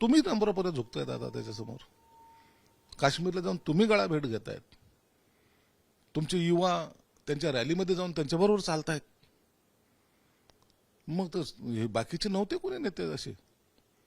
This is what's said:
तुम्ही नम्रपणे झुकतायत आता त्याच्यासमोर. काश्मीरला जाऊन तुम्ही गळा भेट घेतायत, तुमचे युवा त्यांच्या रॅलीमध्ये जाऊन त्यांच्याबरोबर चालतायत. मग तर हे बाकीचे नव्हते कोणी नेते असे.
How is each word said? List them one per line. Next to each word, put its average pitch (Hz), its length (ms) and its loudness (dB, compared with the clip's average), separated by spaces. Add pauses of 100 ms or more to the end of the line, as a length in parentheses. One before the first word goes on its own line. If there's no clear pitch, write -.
तुम्ही 262 260 6
नम्रपणे 196 440 0
झुकतायत 135 380 -4
आता 123 200 -6
त्याच्यासमोर. 113 480 -10 (1200)
काश्मीरला 170 420 2
जाऊन 185 160 -2
तुम्ही 170 300 4
गळा 202 200 4
भेट 151 160 0
घेतायत, - 540 -8 (1400)
तुमचे 160 240 0
युवा 170 500 2 (380)
त्यांच्या 147 260 0
रॅलीमध्ये 170 420 0
जाऊन 180 180 -2
त्यांच्याबरोबर 165 480 4
चालतायत. 156 400 -2 (2000)
मग 180 180 -2
तर 170 140 -6 (180)
हे 117 280 -2
बाकीचे 113 420 -4
नव्हते 196 280 -2
कोणी 370 220 -6
नेते 202 240 -6
असे. 143 420 -8 (640)